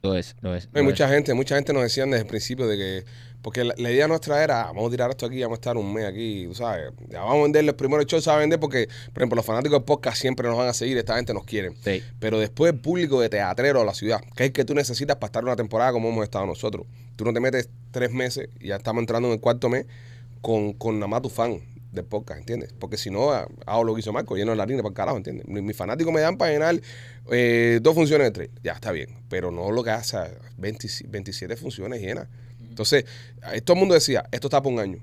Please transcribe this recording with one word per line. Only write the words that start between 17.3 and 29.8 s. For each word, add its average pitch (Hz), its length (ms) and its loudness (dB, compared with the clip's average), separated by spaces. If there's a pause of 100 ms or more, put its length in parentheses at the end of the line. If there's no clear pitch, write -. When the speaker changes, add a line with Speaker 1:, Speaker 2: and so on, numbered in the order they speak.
Speaker 2:
te 117 60 2
metes 123 300 0 (220)
tres 123 200 0
meses, 127 380 -4 (100)
y - 80 -12
ya 98 80 -2
estamos 113 260 -2
entrando 117 280 0
en 117 40 2
el 110 80 -2
cuarto 120 280 2
mes, 131 180 0 (540)
con, 107 320 0
con 110 260 -2
nada 101 80 -2
más 104 160 0
tu 107 60 -6
fan 117 320 -2 (300)
del 90 120 -6
podcast, 80 380 -6
¿entiendes? - 360 -8
Porque - 200 -8
si - 120 -6
no, 120 220 2
ha-, 117 160 -2 (180)
hago 113 200 2
lo 113 100 0
que 113 60 -6
hizo 107 100 -6
Marco, 113 240 -4
lleno 107 180 0
la 107 100 0
harina 127 160 -2
para 104 100 -4
el 95 60 -10
carajo, 113 220 -2
¿entiendes? - 300 -10
Mi, 101 140 -6
mi 104 120 -4
fanático 160 380 -2
me 160 80 4
dan 165 180 2
para 170 140 2
llenar, 160 300 2 (500)
eh, 117 500 6
dos 156 140 8
funciones 151 320 6
de 107 40 2
tres, 95 180 -8 (120)
ya 82 120 -4
está 107 180 -6
bien, 73 160 -4 (220)
pero 90 200 -2
no 87 220 -4
lo 120 100 0